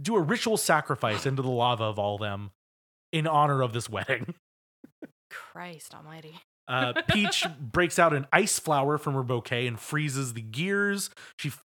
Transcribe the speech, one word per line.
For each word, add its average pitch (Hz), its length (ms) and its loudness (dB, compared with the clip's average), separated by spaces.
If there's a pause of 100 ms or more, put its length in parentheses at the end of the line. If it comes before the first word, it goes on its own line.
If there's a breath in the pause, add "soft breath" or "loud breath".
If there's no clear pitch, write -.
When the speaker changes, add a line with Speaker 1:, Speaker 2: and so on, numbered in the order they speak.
Speaker 1:
do 180 140 0
a - 40 6
ritual 214 360 2
sacrifice 143 720 2
into 135 160 0
the 127 80 0
lava 120 340 2
of 107 140 -2
all 101 200 -2
them 101 320 -6 (600)
in 160 160 0
honor 147 340 6
of 120 100 0
this 117 160 -4
wedding. 113 460 -4 (500)
<laughs> - 460 -20
Speaker 2:
Christ 170 640 -16
almighty. 156 400 -18 (340)
Speaker 1:
Uh, 127 240 -2 (160)
Peach 349 440 2
Speaker 2:
<laughs> 135 80 -16
Speaker 1:
breaks 156 380 0
out 165 160 6
an 135 180 -2
ice 190 280 4
flower 147 360 2
from 143 180 -2
her 135 100 0
bouquet 123 420 -2
and 113 120 -4
freezes 139 560 -4
the 117 60 -8
gears. 196 680 -2 (280 loud breath)
She 151 100 -4
f-, - 220 -10